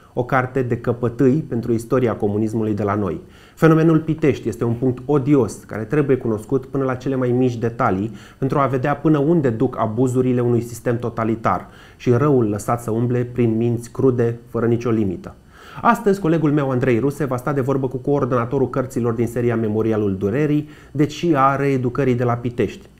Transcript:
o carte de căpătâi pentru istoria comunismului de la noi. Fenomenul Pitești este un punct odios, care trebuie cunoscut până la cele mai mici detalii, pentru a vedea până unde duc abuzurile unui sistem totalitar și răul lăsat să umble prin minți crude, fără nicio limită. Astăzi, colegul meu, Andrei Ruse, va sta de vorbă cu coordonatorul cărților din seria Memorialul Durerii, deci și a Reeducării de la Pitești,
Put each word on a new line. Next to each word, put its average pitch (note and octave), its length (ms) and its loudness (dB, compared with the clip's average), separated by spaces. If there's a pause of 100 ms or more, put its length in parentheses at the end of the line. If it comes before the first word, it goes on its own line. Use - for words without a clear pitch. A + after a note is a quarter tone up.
(140)
o B2+ 100 -2
carte B2+ 380 -2
de A#2+ 160 -2
căpătâi B2 680 0
pentru A#2+ 260 -2
istoria A2+ 420 0
comunismului G#2+ 580 -2
de G2+ 100 -2
la G2+ 120 0
noi. F#2 260 -2 (340)
Fenomenul D#3+ 440 4
Pitești D#3 480 0
este A2+ 160 -4
un A#2 100 0
punct B2 320 -2
odios, C#3+ 480 2
care - 300 -10
trebuie C3+ 340 0
cunoscut A#2+ 480 -2
până C#3 180 -4
la C3 120 -2
cele C3+ 200 -4
mai B2+ 160 0
mici B2 260 2
detalii, A2+ 540 0 (260)
pentru C#3 220 0
a C#3 60 2
vedea C3+ 300 0
până D#3 220 2
unde C#3+ 320 2
duc A#2 300 0
abuzurile B2 640 0
unui A#2+ 200 2
sistem A#2+ 380 -4
totalitar A2 680 -2 (300)
și - 140 0
răul B2 380 4
lăsat A2+ 320 -4
să - 100 -8
umble A#2+ 420 -2
prin A2+ 240 2
minți A#2 340 -2
crude, A#2+ 480 0 (100)
fără A2+ 160 -2
nicio A#2 240 2
limită. G#2 460 -2 (460)
Astăzi, G3 380 2
colegul D#3 320 2
meu, C#3+ 180 2
Andrei B2 300 2
Ruse, C#3+ 260 -2
va C3 120 -2
sta D3 160 -4
de C#3 80 0
vorbă C3+ 260 0
cu B2+ 100 -6
coordonatorul B2+ 720 0
cărților B2 440 -2
din A#2 140 0
seria A#2+ 280 0
Memorialul G#2+ 600 0
Durerii, D3 520 0 (220)
deci C#3+ 200 0
și E3+ 240 0
a C3+ 200 4
Reeducării C3 600 0
de A#2+ 80 -2
la A#2+ 100 2
Pitești, A#2+ 560 -4 (100)